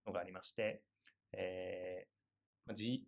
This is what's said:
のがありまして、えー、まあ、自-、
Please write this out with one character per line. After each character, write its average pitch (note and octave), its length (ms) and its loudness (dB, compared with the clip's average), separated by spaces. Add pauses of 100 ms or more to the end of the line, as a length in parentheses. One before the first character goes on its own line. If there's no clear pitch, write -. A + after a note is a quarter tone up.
の G2 60 0
が F#2 60 4
あ F2 40 0
り F#2 80 -6
ま F#2 120 -6
し - 100 -4
て、 - 280 2 (500)
え F#2 760 0
ー、 - 600 -20
ま A2+ 60 -4
あ、 - 20 -2
自-、 A#2 320 2